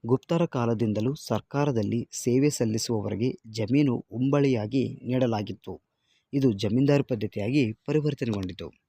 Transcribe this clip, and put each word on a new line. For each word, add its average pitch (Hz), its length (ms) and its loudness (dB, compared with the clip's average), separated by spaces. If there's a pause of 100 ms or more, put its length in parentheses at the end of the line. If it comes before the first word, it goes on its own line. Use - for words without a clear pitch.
ಗುಪ್ತರ 170 380 2
ಕಾಲದಿಂದಲೂ 117 680 0
ಸರ್ಕಾರದಲ್ಲಿ 117 960 -2
ಸೇವೆ 131 380 2
ಸಲ್ಲಿಸುವವರಿಗೆ 110 880 -2 (100)
ಜಮೀನು 113 640 0
ಉಂಬಳಿಯಾಗಿ 127 920 0
ನೀಡಲಾಗಿತ್ತು. 110 760 -2 (520)
ಇದು 135 200 4
ಜಮೀನ್ದಾರಿ 127 500 2
ಪದ್ಧತಿಯಾಗಿ 110 720 -2
ಪರಿವರ್ತನೆಗೊಂಡಿತು. 135 1000 -4 (160)